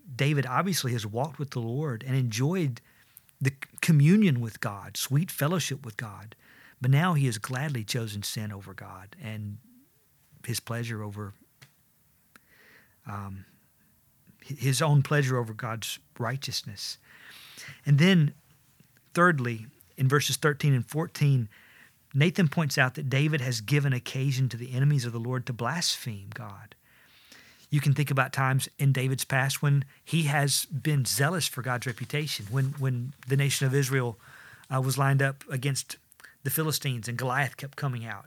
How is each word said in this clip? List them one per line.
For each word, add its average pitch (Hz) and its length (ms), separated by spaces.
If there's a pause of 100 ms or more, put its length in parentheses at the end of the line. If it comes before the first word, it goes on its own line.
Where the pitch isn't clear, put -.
(140)
David 139 320
obviously 139 460
has 113 120
walked 123 360
with 139 100
the 123 100
Lord 120 460
and 131 100
enjoyed 131 640 (600)
the 139 120 (280)
communion 160 600
with 113 200
God, 101 360
sweet 151 320
fellowship 147 560
with 113 120
God. 107 400 (440)
But 131 120
now 165 220
he 139 120
has 110 120
gladly 127 440
chosen 104 400
sin 107 300
over 98 200
God 95 480
and 107 380 (880)
his 113 140
pleasure 117 420
over, 104 320 (1700)
um, 98 360 (1040)
hi-, 139 80
his 131 240
own 143 220
pleasure 139 340
over 113 160
God's 110 460 (180)
righteousness. 117 800 (880)
And 147 140
then 165 360 (800)
thirdly, 123 520 (300)
in 131 120
verses 143 280
thirteen 147 380
and 120 140
fourteen, 143 600 (640)
Nathan 165 360
points 147 280
out 127 200
that 147 120
David 147 320
has 123 200
given 139 320
occasion 131 560
to 117 80
the 123 160
enemies 135 320
of 117 80
the 117 80
Lord 123 260
to 123 60
blaspheme 117 840
God. 104 400 (920)
You 147 120
can 139 140
think 147 160
about 131 220
times 131 360 (120)
in 139 120
David's 131 320
past 135 380
when 143 220 (200)
he 165 200
has 143 400
been 143 400
zealous 147 420
for - 160
God's 123 240
reputation. 131 640
When, 135 300
when 127 320 (160)
the 135 80
nation 139 320
of 131 80
Israel, 131 420 (560)
uh, 135 60
was 131 180
lined 139 240
up 139 260
against 135 500 (440)
the 135 80
Philistines 135 560
and 120 100
Goliath 127 400
kept 139 200
coming 123 280
out, 104 220